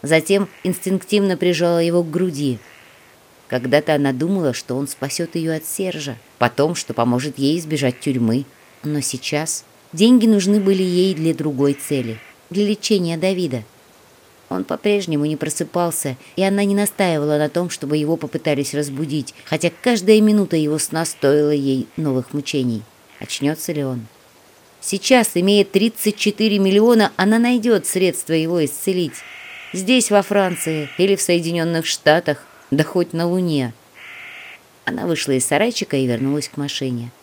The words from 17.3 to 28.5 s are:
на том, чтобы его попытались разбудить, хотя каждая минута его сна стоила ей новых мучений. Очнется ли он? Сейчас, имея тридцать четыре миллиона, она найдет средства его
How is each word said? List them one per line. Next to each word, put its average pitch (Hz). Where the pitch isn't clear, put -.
на 151
том, 170
чтобы 147
его 156
попытались 143
разбудить, 143
хотя 160
каждая 214
минута 208
его 156
сна 160
стоила 147
ей 135
новых 131
мучений. 131
Очнется 156
ли 147
он? 123
Сейчас, 220
имея 196
тридцать 214
четыре 208
миллиона, 208
она 214
найдет 233
средства 175
его 160